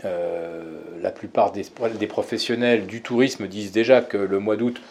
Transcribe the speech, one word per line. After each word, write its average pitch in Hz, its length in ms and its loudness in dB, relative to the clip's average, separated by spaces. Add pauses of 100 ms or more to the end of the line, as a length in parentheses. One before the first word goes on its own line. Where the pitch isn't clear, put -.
Euh, 85 580 -6 (380)
la 92 100 -2
plupart - 400 0
des, 98 140 -6 (340)
des 104 80 0
professionnels 117 800 0
du 113 160 -10
tourisme 123 460 2
disent 98 260 -8
déjà 113 260 8
que 120 160 -4
le 98 240 2
mois 107 160 0
d'août 120 220 -2 (140)